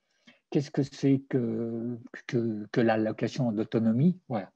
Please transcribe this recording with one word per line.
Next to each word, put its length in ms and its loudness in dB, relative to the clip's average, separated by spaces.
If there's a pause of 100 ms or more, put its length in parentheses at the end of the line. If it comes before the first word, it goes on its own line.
(520)
qu'est-ce 200 -2
que 120 0
c'est 440 2
que, 680 -2 (300)
que, 440 -2
que 80 0
l'allocation 720 0
d'autonomie, 680 2 (100)
voilà. 260 -6